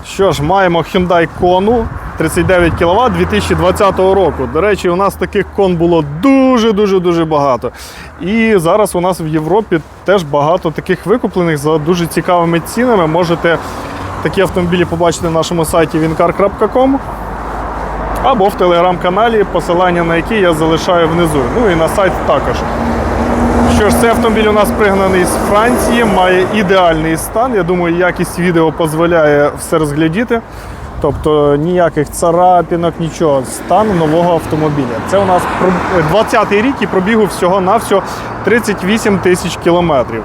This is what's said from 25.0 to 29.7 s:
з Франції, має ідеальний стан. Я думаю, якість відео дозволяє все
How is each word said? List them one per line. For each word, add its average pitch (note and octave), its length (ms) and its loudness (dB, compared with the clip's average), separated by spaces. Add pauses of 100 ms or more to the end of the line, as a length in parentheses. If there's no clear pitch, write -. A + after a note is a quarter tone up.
з - 260 -2
Франції, A#3 540 2
має F#3 500 2
ідеальний E3+ 640 2
стан. A#3+ 380 -2
Я F#3+ 80 0
думаю, F3 340 0
якість F3 420 -2
відео E3 400 2
дозволяє D#3 800 2
все - 200 -2